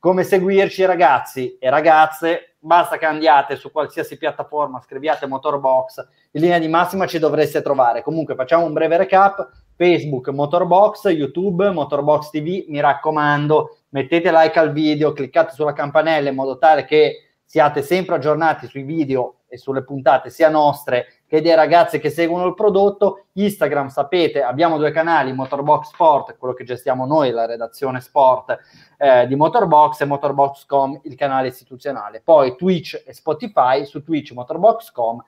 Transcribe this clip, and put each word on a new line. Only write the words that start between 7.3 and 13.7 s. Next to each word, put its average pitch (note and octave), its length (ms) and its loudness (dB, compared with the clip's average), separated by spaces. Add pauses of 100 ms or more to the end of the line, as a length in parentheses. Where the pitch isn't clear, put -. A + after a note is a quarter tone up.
trovare. B2 400 0
Comunque D3+ 320 -6
facciamo D#3 320 0
un D#3 80 -6
breve D#3+ 240 0
recap: F#3+ 500 2 (280)
Facebook, D3+ 540 0
Motorbox, E3+ 840 2
YouTube, F3 580 -2
Motorbox D3 600 -2
T D3+ 100 -6
V, E3+ 300 -8
mi C#3+ 80 -6
raccomando, D3 1000 0 (120)